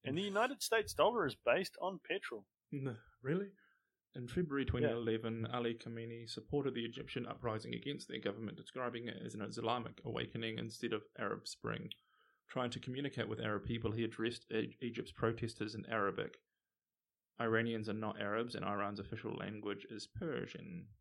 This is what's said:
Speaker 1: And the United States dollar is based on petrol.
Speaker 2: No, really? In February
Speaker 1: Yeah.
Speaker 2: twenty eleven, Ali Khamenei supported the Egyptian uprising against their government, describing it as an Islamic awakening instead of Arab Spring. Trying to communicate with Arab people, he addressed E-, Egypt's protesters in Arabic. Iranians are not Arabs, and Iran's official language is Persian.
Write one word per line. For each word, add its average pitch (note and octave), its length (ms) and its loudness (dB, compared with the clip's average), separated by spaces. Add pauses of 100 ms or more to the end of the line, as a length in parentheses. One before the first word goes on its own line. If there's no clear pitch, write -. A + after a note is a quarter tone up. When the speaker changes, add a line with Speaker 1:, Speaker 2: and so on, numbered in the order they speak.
Speaker 1:
And C#3+ 140 2
the F#3+ 40 2
United G#3+ 420 2
States A3+ 300 2
dollar G3 320 6
is B2 100 0
based E3+ 460 4
on F#3 260 0
petrol. D#3 380 -2 (260)
Speaker 2:
No, C3+ 240 -2 (260)
really? F3+ 300 0 (640)
In B2 120 -6
February C#3 360 2
Speaker 1:
Yeah. B2 60 2
Speaker 2:
twenty B2 180 4
eleven, A2+ 600 2
Ali A#2+ 280 0
Khamenei A#2 540 -8
supported C#3 440 0
the A#2 120 0
Egyptian A#2+ 420 -4
uprising A2+ 480 -2
against C#3 320 -6
their - 120 -6
government, G#2 380 -2
describing A#2+ 500 -4
it A2 140 -8
as A2+ 140 -8
an G#2+ 60 -4
Islamic A2+ 640 -2
awakening A2+ 520 -2
instead A2+ 360 -2
of G#2 120 -2 (120)
Arab G#2 300 -2
Spring. - 440 -4 (560)
Trying B2 240 0
to B2 80 -4
communicate B2+ 480 -2
with G#2+ 120 2
Arab G#2+ 260 2
people, A2+ 260 2
he A#2 120 2
addressed A2+ 480 0
E-, A2+ 300 2
Egypt's A#2 300 -4
protesters A2+ 640 0
in G#2+ 120 -6
Arabic. G2 540 2 (960)
Iranians A2+ 500 4
are G#2 40 0
not G#2+ 260 -2
Arabs, A2 360 0
and F#2+ 100 -2
Iran's G2+ 340 0
official A2 360 -4
language G2+ 540 -4
is A2 180 -8
Persian. A#2+ 800 -4 (140)